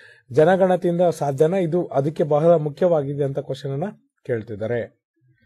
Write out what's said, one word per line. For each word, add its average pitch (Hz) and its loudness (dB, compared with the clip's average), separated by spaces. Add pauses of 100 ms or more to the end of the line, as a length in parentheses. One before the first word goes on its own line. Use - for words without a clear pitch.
(300)
ಜನಗಣತಿಯಿಂದ 175 2
ಸಾಧ್ಯನಾ? 156 0
ಇದು 175 -2
ಅದಕ್ಕೆ 143 -2
ಬಹಳ 151 4
ಮುಖ್ಯವಾಗಿದೆ 147 0
ಅಂತ 139 -4
ಕ್ವಶನ್ 139 -8
ಅನ್ನ 143 -6 (420)
ಕೇಳ್ತಿದ್ದಾರೆ. 110 -6 (460)